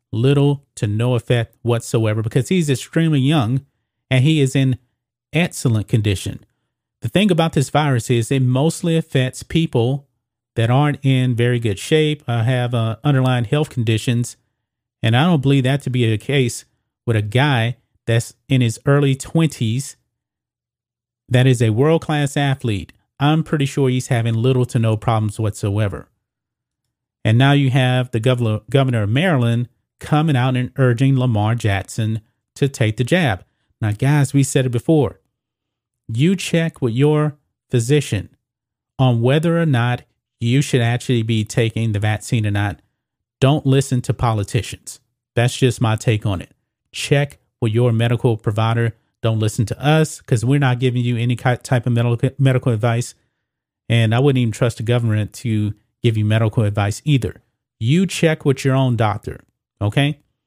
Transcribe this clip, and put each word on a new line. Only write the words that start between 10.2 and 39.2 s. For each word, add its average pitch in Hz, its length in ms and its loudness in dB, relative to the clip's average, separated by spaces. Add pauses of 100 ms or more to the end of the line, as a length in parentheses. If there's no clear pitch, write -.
that 113 140 0
aren't 139 320 0
in 127 320 2
very 120 260 0
good 110 200 -4
shape, 151 480 0
uh, 117 160 -2
have, 123 320 -2
uh, 113 280 -2
underlying 127 420 2
health 147 260 -2
conditions. 117 640 -2 (640)
And 117 160 2
I 139 60 4
don't 165 180 2
believe 135 220 2
that 139 180 0
to - 80 -6
be 123 180 0
the 110 120 0
case 131 460 -2 (420)
with 117 80 0
a 107 80 0
guy 123 540 0 (280)
that's 113 300 -2 (120)
in 131 140 2
his 117 240 -2
early 143 300 2
twenties 135 840 -2 (1300)
that 123 200 4
is 123 120 4
a 113 120 2
world-class 147 640 0
athlete. 135 560 -4 (260)
I'm 151 240 2
pretty 147 220 -2
sure 135 240 0
he's 127 200 -2
having 117 260 0
little 127 320 2
to - 100 -4
no 113 180 2
problems 107 440 -2
whatsoever. 104 680 -4 (1200)
And 113 140 4
now 139 140 4
you 143 180 2
have 127 400 0
the 117 80 -4
governor, 117 400 0 (100)
governor 131 320 0
of 101 80 -2
Maryland 123 600 0 (300)
coming 151 360 0
out 127 220 0
and 123 180 -4
urging 131 420 2
Lamar 113 380 0
Jackson 110 640 -4 (360)
to 143 120 0
take 110 300 -2
the 127 80 -2
jab. 139 400 0 (340)
Now, 107 120 -2
guys, 135 420 0
we 139 100 2
said 135 220 0
it 127 60 -2
before. 123 500 0 (880)
You 147 260 2
check 165 460 -4
with 117 120 -2
your 151 440 2 (320)
physician 120 640 -2 (640)
on 123 220 2